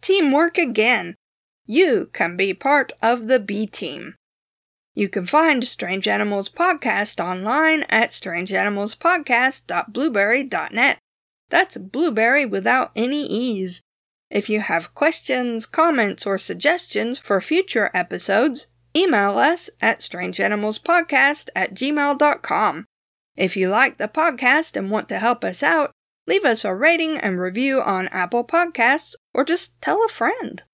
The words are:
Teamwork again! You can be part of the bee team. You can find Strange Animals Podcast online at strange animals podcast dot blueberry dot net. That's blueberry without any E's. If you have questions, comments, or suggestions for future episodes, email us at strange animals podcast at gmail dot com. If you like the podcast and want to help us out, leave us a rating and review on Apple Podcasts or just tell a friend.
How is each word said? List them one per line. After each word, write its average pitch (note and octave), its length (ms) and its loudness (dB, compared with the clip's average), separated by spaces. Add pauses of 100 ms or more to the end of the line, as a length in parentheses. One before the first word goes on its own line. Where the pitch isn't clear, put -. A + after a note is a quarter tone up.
Teamwork E4+ 560 4
again! G#3+ 560 0 (500)
You B3+ 480 2
can F3 240 -4
be F#3+ 160 0
part C4+ 480 0
of A3+ 280 0
the B3+ 120 4
bee G3+ 260 -4
team. C#3 500 -10 (800)
You G3+ 140 0
can F#3 180 -4
find D4 380 4
Strange F#3+ 420 -6
Animals G3+ 440 0
Podcast A3 760 -2
online B3+ 600 0
at - 280 0
strange F3+ 400 -8
animals G3+ 420 -2
podcast C4+ 720 0
dot G3+ 280 -4
blueberry A#3+ 480 0
dot F3+ 320 -6
net. B3 240 0 (500)
That's - 300 0
blueberry A#3+ 680 2
without A3 500 0
any C4+ 300 -2
E's. G3+ 560 -4 (500)
If G#3 180 -2
you G#3+ 120 0
have E3+ 340 -4
questions, B3+ 720 -2
comments, C#4 580 2
or G3 140 -2
suggestions A#3 800 -2
for - 240 0
future D#4 500 0
episodes, G3 760 0 (280)
email A3 420 2
us D4+ 300 2 (100)
at - 240 0
strange F3+ 380 -8
animals G#3 380 0
podcast D4+ 760 0
at F#3+ 200 -4
gmail C#4+ 420 0
dot - 260 2
com. F3+ 440 -2 (500)
If F#3 200 -2
you F#3 120 0
like B3+ 300 2
the G#3+ 100 -2
podcast D4 680 0
and G3 160 -4
want G#3+ 200 -2
to G3 80 -4
help A#3 260 0
us F#3 180 -4
out, D#4+ 280 2 (360)
leave G4 200 2
us A3+ 180 2
a F#3+ 100 -2
rating D#4 440 2
and F#3 200 -2
review A#3+ 440 0
on F#3 260 -2
Apple F#3+ 360 -2
Podcasts D#4+ 680 2 (200)
or - 100 2
just - 380 -4
tell F#4+ 200 0
a A4+ 60 2
friend. F#4 540 -4 (120)